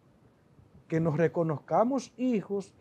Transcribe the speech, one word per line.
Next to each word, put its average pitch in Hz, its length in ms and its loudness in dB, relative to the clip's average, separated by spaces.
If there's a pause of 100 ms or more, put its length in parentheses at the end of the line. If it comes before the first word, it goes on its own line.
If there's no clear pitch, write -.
(880)
que 160 120 -2
nos 165 160 0
reconozcamos 170 1040 0
hijos 202 640 -4